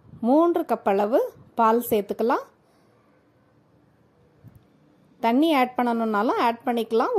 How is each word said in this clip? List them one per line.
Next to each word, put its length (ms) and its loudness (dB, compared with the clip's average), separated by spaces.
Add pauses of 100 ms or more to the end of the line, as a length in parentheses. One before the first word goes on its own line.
(280)
மூன்று 320 2 (100)
கப் 220 -2
அளவு 260 0 (400)
பால் 300 2
சேர்த்துக்கலாம். 560 -2 (2750)
தண்ணி 240 2 (100)
ஆட் 200 -2
பண்ணணுன்னாலும் 680 -2
ஆட் 220 -2
பண்ணிக்கலாம். 500 -2